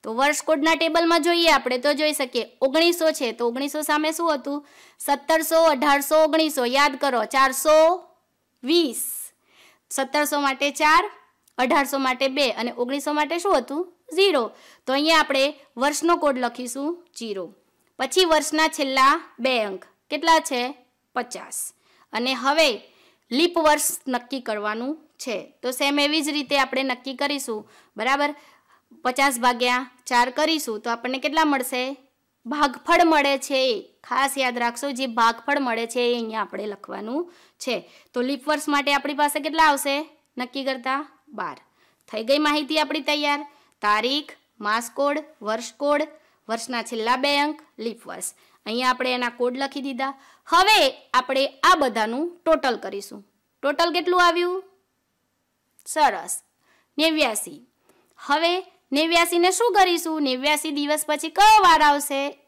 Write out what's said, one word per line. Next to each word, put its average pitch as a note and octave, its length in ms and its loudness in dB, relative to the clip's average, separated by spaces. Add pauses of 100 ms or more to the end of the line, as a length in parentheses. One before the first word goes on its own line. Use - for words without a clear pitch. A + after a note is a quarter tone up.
તો A3 100 -8
વર્ષ C#4+ 280 0
કોડના D#4+ 320 2
ટેબલમાં E4 480 2
જોઈએ E4+ 280 4
આપણે B3+ 280 2
તો C#4+ 140 0
જોઈ D4+ 200 0
શકીએ B3+ 320 -4 (160)
ઓગણીસો D#4+ 520 2
છે, C4 200 -4
તો A#3+ 160 -2
ઓગણીસો C#4 340 -4
સામે D4+ 300 0
શું E4+ 220 -2
હતું? C#4+ 260 -6 (400)
સત્તરસો, D#4+ 640 0
અઢારસો, C#4+ 600 2
ઓગણીસો. D#4 400 0
યાદ C4+ 360 2
કરો, B3 240 0
ચારસો C4+ 520 4 (880)
વીસ. D4+ 400 0 (880)
સત્તરસો C#4+ 500 -2
માટે C#4 300 -2
ચાર, D#4 340 4 (540)
અઢારસો C4+ 400 0
માટે C4 300 0
બે C4+ 240 0
અને A#3 240 -4
ઓગણીસો C#4 360 -4
માટે D4+ 260 -2
શું F4 200 2
હતું? C#4 240 -4 (320)
ઝીરો. E4 300 2 (420)
તો B3+ 60 -2
અહીંયા D#4 280 4
આપણે C#4 240 0 (320)
વર્ષનો D4 400 0
કોડ C#4+ 220 0
લખીશું B3 500 -6 (300)
ઝીરો. G3 260 -8 (540)
પછી C4+ 260 2
વર્ષના D#4 440 2
છેલ્લા C4+ 440 2 (260)
બે B3+ 220 0
અંક G3 240 -6 (260)
કેટલા D#4+ 300 4
છે? C4+ 200 -4 (540)
પચાસ. - 440 -8 (540)
અને B3 220 -2
હવે C#4 340 2 (600)
લીપ E4+ 280 0
વર્ષ D4+ 500 0
નક્કી B3 320 -6
કરવાનું A3 520 -6 (240)
છે. A3 200 -8 (260)
તો B3 80 -6
સેમ C#4+ 300 0
એવી D4 220 0
જ C#4 80 -4
રીતે C#4+ 280 -2
આપણે C4 240 0
નક્કી C4 320 -6
કરીશું. C4+ 460 -6 (360)
બરાબર, C#4 380 0 (680)
પચાસ B3+ 360 0
ભાગ્યા B3 500 0 (180)
ચાર A#3+ 240 2
કરીશું D4 500 -2
તો A#3 100 -6
આપણને B3 280 -6
કેટલા D4+ 260 0
મળશે? C4 380 -2 (640)
ભાગફળ D4 580 2
મળે D4 340 4
છે C4+ 200 -2 (140)
એ. G3+ 80 -4 (240)
ખાસ C4+ 320 -2
યાદ B3 220 -2
રાખશો, A#3+ 320 -4
જે C4 160 -4
ભાગફળ B3 540 0
મળે A#3 260 -2
છે A#3+ 140 -6
એ A#3+ 140 2
અહીંયા A3 260 -6
આપણે G#3+ 260 -8
લખવાનું G#3 640 -8 (260)
છે. A#3+ 180 -4 (360)
તો B3 80 -6
લીપ C4+ 280 -4
વર્ષ D4+ 200 -2
માટે C#4+ 260 0
આપણી C#4+ 200 -2
પાસે D4 260 0
કેટલા D#4 280 2
આવશે C#4 280 0 (400)
નક્કી B3+ 280 -6
કરતા? C4 360 -4 (280)
બાર. F#3+ 280 -10 (520)
થઈ A3 160 -8
ગઈ C4+ 140 2
માહિતી D4+ 400 0
આપણી D4 220 -2
તૈયાર. D4 420 -2 (400)
તારીખ, A#3 480 0 (300)
માસ A3 300 -2
કોડ, C#4+ 280 -2 (240)
વર્ષ A3 300 -6
કોડ, D4 300 -2 (460)
વર્ષના A3+ 340 -6
છેલ્લા A3+ 340 -2
બે C#4+ 220 0
અંક, D4+ 200 -2 (200)
લીપ A3 280 -8
વર્ષ. - 280 -12 (320)
અહીંયા B3+ 240 -2
આપણે B3+ 220 -2
એના B3 160 -2
કોડ B3 280 -4
લખી C#4 260 -6
દીધા. C4+ 300 -6 (360)
હવે F#4+ 300 4 (360)
આપણે C4 280 0 (200)
આ F4+ 120 6
બધાનું A#3+ 500 0 (200)
ટોટલ C#4+ 320 2
કરીશું. G3+ 440 -12 (420)
ટોટલ D4+ 300 0
કેટલું F4 320 2
આવ્યું? F4 380 0 (1200)
સરસ, A#3 480 0 (640)
નેવ્યાસી. C#4+ 600 0 (600)
હવે D#4+ 320 0 (400)
નેવ્યાસી E4+ 460 2
ને F4+ 120 4
શું A#4 220 2
કરીશું? E4+ 500 2
નેવ્યાસી C#4+ 480 0
દિવસ D4 360 -2
પછી D4+ 240 -4
કયો G#4+ 320 6
વાર D#4+ 200 6
આવશે? C#4+ 380 2 (280)